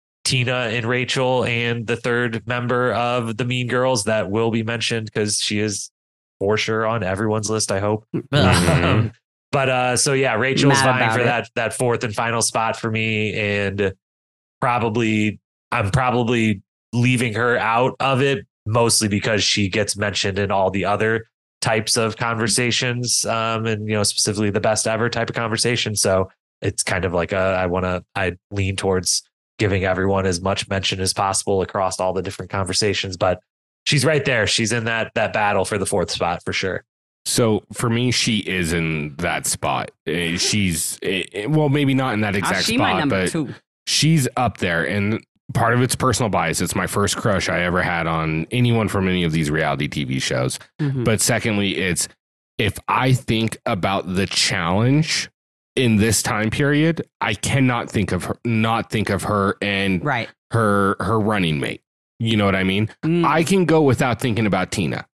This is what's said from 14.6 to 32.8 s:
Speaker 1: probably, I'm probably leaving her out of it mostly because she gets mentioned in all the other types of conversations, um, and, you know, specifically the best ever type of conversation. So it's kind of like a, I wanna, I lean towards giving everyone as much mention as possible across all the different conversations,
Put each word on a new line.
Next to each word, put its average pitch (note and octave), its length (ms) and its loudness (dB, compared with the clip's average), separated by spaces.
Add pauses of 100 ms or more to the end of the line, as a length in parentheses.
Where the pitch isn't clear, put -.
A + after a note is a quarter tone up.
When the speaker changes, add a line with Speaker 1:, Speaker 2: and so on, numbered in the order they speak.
Speaker 1:
probably, A2 800 0 (320)
I'm G#2+ 180 0
probably A#2 720 2 (300)
leaving A#2+ 420 2
her A#2+ 240 2
out A#2 420 2
of C3 220 2
it C#3 240 0 (200)
mostly A2+ 420 2
because G2+ 340 0
she G2+ 260 0
gets G#2 280 -2
mentioned G2 420 -2
in G2 120 0
all F#2+ 200 2
the F#2+ 140 -2
other A2 420 0 (340)
types A2+ 360 0
of A2+ 200 0
conversations, A#2+ 1080 -2
um, A2+ 420 -2
and, G#2+ 220 -4
you A2 60 0
know, G#2 100 2
specifically G#2 460 0
the G2+ 100 0
best G#2+ 260 0
ever A2+ 220 0
type A#2 200 -2
of - 60 -6
conversation. A2+ 600 -2
So F#2+ 340 2 (320)
it's - 200 -2
kind F#2 220 -2
of F2+ 80 -2
like E2+ 200 -2
a, G2 40 0
I F#2 300 0
wanna, F2+ 380 -2 (100)
I F#2 220 -2 (160)
lean G2 240 -2
towards F#2 460 0 (360)
giving G2 260 0
everyone F#2+ 400 2
as F2+ 160 0
much F#2+ 280 -2
mention F#2+ 320 -2
as F#2+ 120 -2
possible G2 500 0
across F#2 360 -2
all F#2 140 0
the F#2 100 -4
different F#2+ 280 -10
conversations, G2 640 -2